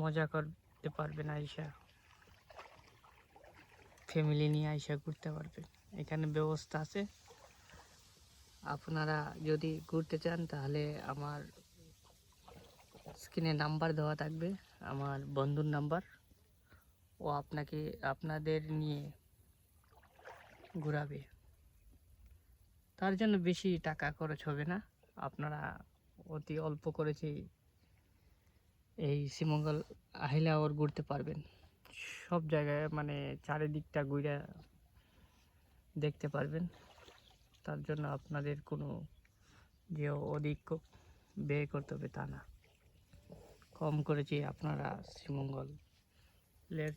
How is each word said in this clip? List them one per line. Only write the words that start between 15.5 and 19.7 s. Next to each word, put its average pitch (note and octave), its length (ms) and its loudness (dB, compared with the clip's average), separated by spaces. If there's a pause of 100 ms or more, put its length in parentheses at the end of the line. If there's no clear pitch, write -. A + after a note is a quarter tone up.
নাম্বার, D3 280 2 (1160)
ও F#3 60 -4 (160)
আপনাকে, D3+ 380 -4 (320)
আপনাদের D#3 480 0 (220)
নিয়ে D3 200 0 (1800)